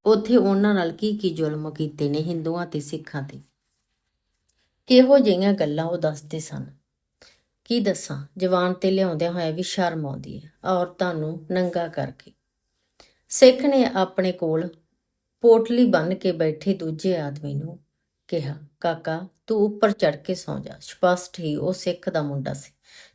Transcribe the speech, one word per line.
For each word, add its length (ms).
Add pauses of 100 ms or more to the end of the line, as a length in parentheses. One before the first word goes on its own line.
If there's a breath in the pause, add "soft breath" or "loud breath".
ਉੱਥੇ 300
ਉਹਨਾਂ 380
ਨਾਲ 180
ਕੀ 240
ਕੀ 140
ਜ਼ੁਲਮ 400
ਕੀਤੇ 380
ਨੇ 140
ਹਿੰਦੂਆਂ 440
ਤੇ 140
ਸਿੱਖਾਂ 420
ਤੇ। 180 (1500)
ਕਿਹੋ 320
ਜਿਹੀਆਂ 340
ਗੱਲਾਂ 320
ਉਹ 140
ਦੱਸਦੇ 420
ਸਨ। 260 (960 soft breath)
ਕੀ 160
ਦੱਸਾਂ, 460 (100)
ਜ਼ੁਬਾਨ 360
'ਤੇ 180
ਲਿਆਉਂਦਿਆਂ 420
ਹੋਇਆ 180
ਵੀ 120
ਸ਼ਰਮ 440
ਆਉਂਦੀ 340
ਹੈ, 120 (120)
ਔਰਤਾਂ 500
ਨੂੰ 360
ਨੰਗਾ 380
ਕਰਕੇ।" 440 (960 soft breath)
ਸਿੱਖ 360
ਨੇ 200
ਆਪਣੇ 480
ਕੋਲ 360 (720)
ਪੋਟਲੀ 440
ਬੰਨ੍ਹ 300
ਕੇ 180
ਬੈਠੇ 420
ਦੂਜੇ 420
ਆਦਮੀ 380
ਨੂੰ 240 (500)
ਕਿਹਾ, 280 (240)
"ਕਾਕਾ, 480 (180)
ਤੂੰ 120
ਉੱਪਰ 320
ਚੜ੍ਹ 260
ਕੇ 180
ਸੌਂ 260
ਜਾ।" 200
ਸਪਸ਼ਟ 600
ਹੀ 160
ਉਹ 160
ਸਿੱਖ 360
ਦਾ 140
ਮੁੰਡਾ 320
ਸੀ 180 (420 loud breath)